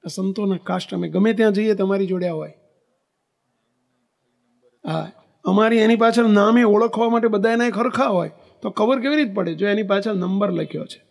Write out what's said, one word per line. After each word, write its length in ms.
આ 20
સંતોના 500
કાષ્ઠ, 360
અમે 160
ગમે 240
ત્યાં 200
જઈએ 200
તમારી 340
જોડે 200
આ 60
હોય. 200
હા, 240
અમારી 320
એની 180
પાછળ 280
નામે 400
ઓળખવા 460
માટે 180
બધા 240
એના 140
એક 120
હરખા 280
હોય, 260
તો 80
ખબર 300
કેવી 160
રીતે 180
પડે? 220
જો 120
એની 160
પાછળ 300
નંબર 380
લખ્યો 340
છે 260